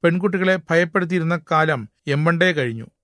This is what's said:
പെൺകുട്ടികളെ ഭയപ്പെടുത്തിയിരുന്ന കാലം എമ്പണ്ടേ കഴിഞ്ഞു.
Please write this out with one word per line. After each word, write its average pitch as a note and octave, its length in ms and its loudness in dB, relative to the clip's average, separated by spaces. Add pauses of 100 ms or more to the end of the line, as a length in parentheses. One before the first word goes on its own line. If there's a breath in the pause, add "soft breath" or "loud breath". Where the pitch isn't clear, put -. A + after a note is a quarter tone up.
പെൺകുട്ടികളെ F#3 560 0
ഭയപ്പെടുത്തിയിരുന്ന E3+ 840 -2
കാലം D#3 380 0 (260)
എമ്പണ്ടേ E3 460 2
കഴിഞ്ഞു. A#2 340 -4 (180)